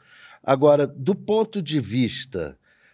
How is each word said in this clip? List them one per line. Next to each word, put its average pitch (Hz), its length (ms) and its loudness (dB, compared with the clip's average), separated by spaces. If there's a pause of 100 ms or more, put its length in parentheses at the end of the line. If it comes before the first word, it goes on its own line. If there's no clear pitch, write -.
(420)
Agora, 143 440 4
do 143 280 -2
ponto 214 460 -2
de 151 200 -2
vista 98 800 -4 (360)